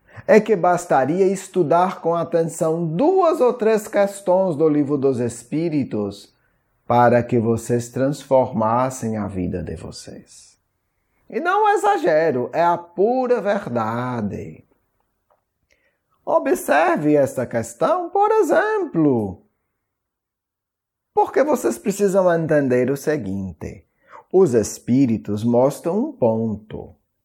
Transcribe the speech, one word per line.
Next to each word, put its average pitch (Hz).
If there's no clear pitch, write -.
é 214
que 214
bastaria 170
estudar 180
com 170
atenção 165
duas 311
ou 247
três 220
questões 190
do 156
Livro 147
dos 131
Espíritos 123
para 120
que 120
vocês 117
transformassem 127
a 101
vida 90
de 87
vocês. -
E 226
não 403
exagero, 196
é 165
a 170
pura 240
verdade. 120
Observe 294
esta 127
questão, 302
por 415
exemplo. 285
Porque 403
vocês 254
precisam 190
entender 139
o 143
seguinte. 98
Os 170
espíritos 113
mostram 139
um 311
ponto. 113